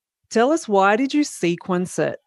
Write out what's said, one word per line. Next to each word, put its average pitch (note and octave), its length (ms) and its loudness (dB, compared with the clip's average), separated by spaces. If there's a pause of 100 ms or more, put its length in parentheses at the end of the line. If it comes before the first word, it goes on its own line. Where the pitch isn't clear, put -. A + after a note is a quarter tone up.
(300)
Tell A#3+ 220 2
us, D#4+ 160 -4
why G3 280 4
did C4 180 -2
you D4 100 2
sequence F3+ 720 -4
it D3 280 -2